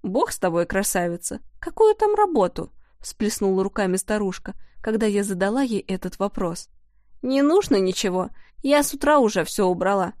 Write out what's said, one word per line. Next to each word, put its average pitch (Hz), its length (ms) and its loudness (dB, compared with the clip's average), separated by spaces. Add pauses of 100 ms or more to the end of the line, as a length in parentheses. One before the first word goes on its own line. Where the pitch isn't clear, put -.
«Бог 233 280 0
с - 80 -8
тобой, 175 260 0
красавица! 175 720 -2 (200)
Какую 427 360 4
там 415 200 2
работу?» 320 560 0 (280)
всплеснула 196 640 -2
руками 190 320 -2
старушка, 196 580 -4 (280)
когда 220 240 0
я 202 180 2
задала 196 380 0
ей 233 200 -2
этот - 380 -8
вопрос. 190 500 -4 (520)
«Не 269 200 2
нужно 294 360 4
ничего, 185 520 0 (340)
я 285 200 4
с 285 100 -4
утра 294 260 4
уже 208 240 2
всё - 220 0
убрала. 185 540 0